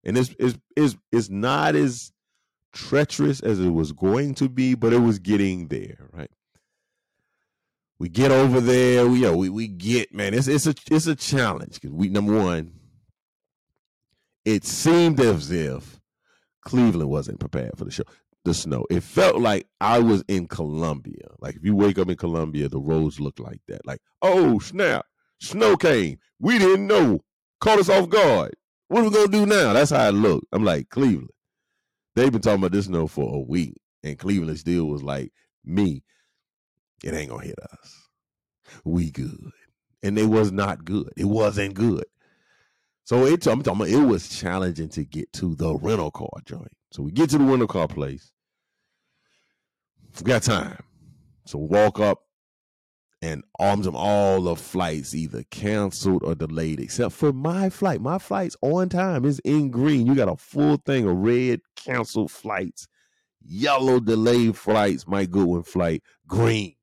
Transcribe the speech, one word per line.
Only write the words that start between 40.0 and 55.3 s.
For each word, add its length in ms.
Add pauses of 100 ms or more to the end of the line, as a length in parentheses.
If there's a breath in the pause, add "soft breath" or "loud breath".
And 160
it 80
was 260
not 320
good. 320
It 100
wasn't 480
good. 320 (960)
So 200
it, 220
I'm 160
talking 200
about, 100
it 120
was 240
challenging 600
to 140
get 300
to 200
the 220
rental 340
car 180 (160)
joint. 280 (180)
So 140
we 80
get 180
to 80
the 60
rental 240
car 180
place. 460 (1900)
We 60
got 180
time. 400 (600)
So 140
walk 420
up 220 (1000)
and 220 (160)
arms 240
them 100
all 480
the 140
flights 580
either 360